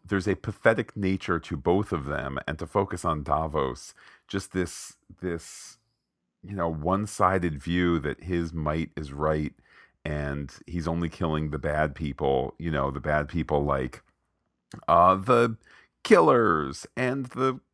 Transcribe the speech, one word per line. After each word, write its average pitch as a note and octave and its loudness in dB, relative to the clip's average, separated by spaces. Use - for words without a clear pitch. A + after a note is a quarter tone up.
there's G2 0
a F#2+ 2
pathetic - 0
nature F#2+ 0
to D#2+ -6
both F2+ 2
of D2 -4
them, C2+ -4
and D#2 -6
to E2 -8
focus F#2+ -2
on D#2 -2
Davos, D2 -2
just - -6
this, - -6
this, - -8
you G2 -10
know, E2+ 0
one-sided F2 0
view E2+ 2
that C#2+ -4
his E2+ -2
might D#2 -2
is C#2+ -8
right, D2+ 0
and C#2+ -4
he's E2 -4
only E2+ -2
killing D#2 -2
the D2 -6
bad D2+ 0
people, C#2 -2
you E2 -4
know, C#2 0
the C#2 -8
bad D2+ 0
people D2+ 0
like, C#2 -2
uh, F#2+ 8
the A#2 2
killers A2+ 4
and B2+ -2
the B2+ -2